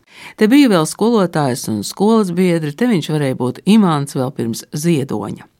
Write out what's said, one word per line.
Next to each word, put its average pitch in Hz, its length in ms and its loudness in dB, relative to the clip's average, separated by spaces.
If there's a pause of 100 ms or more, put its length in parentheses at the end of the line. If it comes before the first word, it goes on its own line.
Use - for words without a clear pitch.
(360)
Te 214 120 2
bija 269 220 6
vēl 160 160 4
skolotājs 175 840 0
un 107 140 -4
skolas 208 500 0
biedri, 170 400 0
te 233 140 -2
viņš 185 240 0
varēja 147 260 -2
būt 123 260 -4
Imants 175 540 2
vēl 131 160 -4
pirms 117 360 -6
Ziedoņa. 139 760 -4 (160)